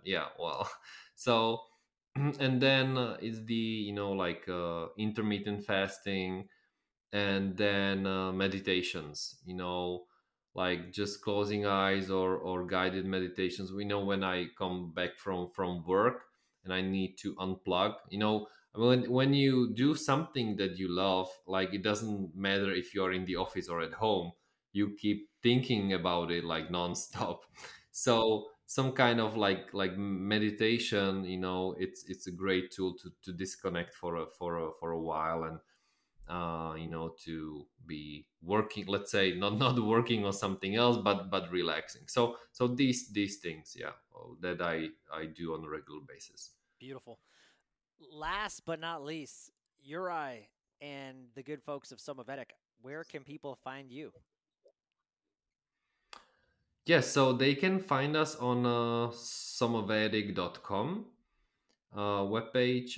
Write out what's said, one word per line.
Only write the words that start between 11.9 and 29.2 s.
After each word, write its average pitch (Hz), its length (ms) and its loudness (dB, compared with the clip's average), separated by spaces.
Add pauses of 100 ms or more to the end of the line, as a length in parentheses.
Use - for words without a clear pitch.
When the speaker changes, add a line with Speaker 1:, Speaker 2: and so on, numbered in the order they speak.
Speaker 1:
or, 92 260 2
or 90 300 -2
guided 92 400 0
meditations. 95 680 -2
We 101 140 -4
know 101 180 0
when 98 200 2
I 90 240 0 (100)
come 90 340 -4
back 87 260 -4
from, 90 340 -4
from 90 340 -2
work 104 380 4 (400)
and 92 100 -4
I 92 80 2
need 95 380 0
to - 160 -6
unplug, 95 600 0 (140)
you 98 80 -6
know, 107 300 2 (260)
when, 120 380 4
when 135 220 6
you 131 420 4
do 135 180 4
something 135 640 0
that 92 240 0
you 95 100 -2
love, 92 400 2 (160)
like, 95 280 0
it 98 100 -2
doesn't 104 520 -2
matter 98 360 2
if 90 240 -4
you're 92 160 2
in 92 140 -2
the 90 100 -2
office 90 340 -4
or 85 120 -2
at 82 120 -4
home, 95 380 0 (400)
you 101 260 2
keep 104 320 0 (140)
thinking 120 500 4
about 87 380 2
it, 85 120 0
like, 82 260 -4
nonstop. 87 760 -4
<laughs> - 520 -20
So 110 520 4 (180)
some 131 280 0
kind 120 260 6
of, 110 180 2